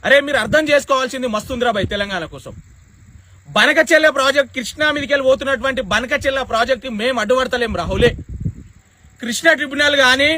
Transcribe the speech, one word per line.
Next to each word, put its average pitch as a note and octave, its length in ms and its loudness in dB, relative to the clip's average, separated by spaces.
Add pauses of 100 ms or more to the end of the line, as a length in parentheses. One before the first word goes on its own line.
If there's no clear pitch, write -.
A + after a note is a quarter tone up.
అరే, C4 160 6
మీరు C#4+ 220 -2
అర్థం C#4+ 260 2
చేసుకోవాల్సింది C4 640 0
మస్తుందిరా A#3 400 -2
భయ్ F#3+ 180 -2
తెలంగాణ G3+ 320 -6
కోసం. C3+ 280 -18 (960)
బనకచెల్ల D4+ 580 4 (100)
ప్రాజెక్ట్, C4+ 380 2
కృష్ణా C#4+ 400 -4
మీదకెళ్ళి C#4 320 -2
పోతున్నటువంటి C4 540 -4 (100)
బనకచెల్ల C4+ 480 -2 (120)
ప్రాజెక్ట్ A#3+ 360 0 (140)
మేము B3 200 0
అడ్డుపడతలేం A#3+ 600 0
రాహులే. F#3+ 300 2 (1080)
కృష్ణా E4 380 0
ట్రిబ్యునల్ D4 440 0
గాని C4 340 4